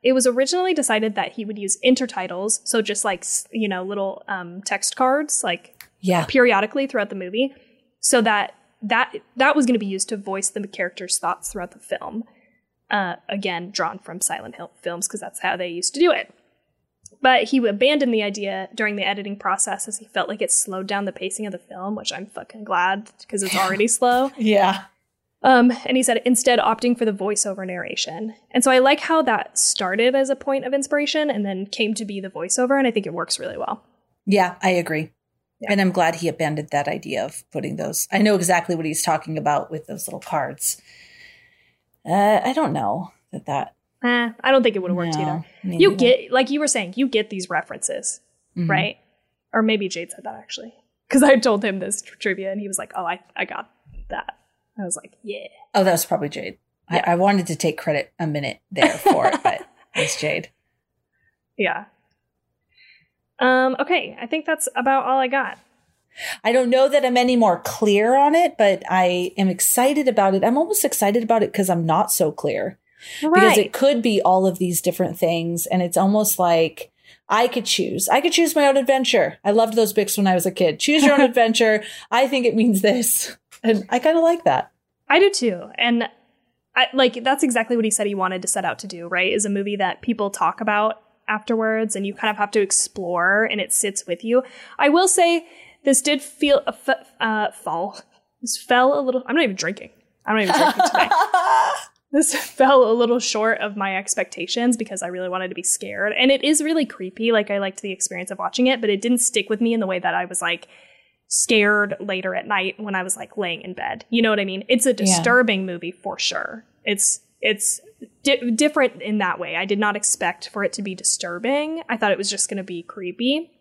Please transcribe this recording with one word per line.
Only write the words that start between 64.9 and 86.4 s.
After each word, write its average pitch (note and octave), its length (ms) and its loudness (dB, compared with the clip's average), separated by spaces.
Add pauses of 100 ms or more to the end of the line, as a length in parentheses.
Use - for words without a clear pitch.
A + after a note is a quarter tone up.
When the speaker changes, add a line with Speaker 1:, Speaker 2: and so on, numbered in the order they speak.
Speaker 1:
all C4 140 2
I C4 100 0
got. C4 300 -4 (840)
Speaker 2:
I A3 80 0
don't B3 200 2
know C4 180 6
that C4+ 160 4
I'm B3 120 2
any B3 200 4
more G3+ 280 4
clear G#3+ 520 4
on D4 180 6
it, E4+ 240 2
but G3 320 4
I F3+ 460 2
am G3 120 2
excited C4 600 2
about G3 260 2
it. F#3+ 80 2
I'm B3 160 2
almost E4+ 260 0
excited A3+ 380 2
about A3 220 2
it G3 80 -4
'cause F#3+ 180 0
I'm E3+ 160 0
not D#3+ 240 2
so D#3 220 2
clear. - 460 -6 (420)
Because D4+ 120 0
Speaker 1:
Right. F4+ 260 6
Speaker 2:
it G3+ 140 0
could C4+ 300 2
be G#3+ 200 2
all F#3 220 4
of F3+ 140 0
these F3 240 -2
different F3 340 -2
things, E3+ 500 -2
and F#3 160 0
it's F3 140 -2
almost G3 440 2
like E3 500 2 (380)
I A3 180 4
could A#3 200 -4
choose. - 420 -2
I C4+ 120 4
could E4+ 120 0
choose D#4+ 240 2
my D4 100 4
own C4+ 100 4
adventure. B3+ 680 2
I G3+ 80 2
loved A3 220 2
those A3 180 2
books G#3 240 0
when G3+ 100 2
I F#3 80 6
was F3+ 120 2
a F#3 40 0
kid. F3 300 0
Choose D4 240 4
your C#4+ 100 8
own C#4 60 6
Speaker 1:
<laughs> C4 100 6
Speaker 2:
adventure. A3+ 540 4 (260)
I B3+ 160 4
think B3+ 200 0
it A3 100 2
means A3 240 4
this. A#3+ 560 0 (260)
And A3 280 2
I A#3+ 100 2
kinda E4 200 4
like E4+ 240 2
that. - 280 0 (360)
Speaker 1:
I D#4+ 120 6
do G4 100 6
too. G#3+ 460 -4
And A#3 320 0 (680)